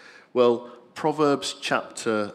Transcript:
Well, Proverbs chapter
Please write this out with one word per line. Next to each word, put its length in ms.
Well, 380
Proverbs 640
chapter 760